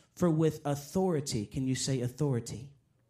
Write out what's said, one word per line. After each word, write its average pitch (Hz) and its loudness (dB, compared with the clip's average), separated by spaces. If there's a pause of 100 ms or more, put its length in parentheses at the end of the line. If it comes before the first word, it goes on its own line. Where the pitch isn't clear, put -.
(160)
For 175 4
with 156 4
authority,'" 143 0
can 135 -4
you 131 0
say 135 -2
authority? 123 -2 (400)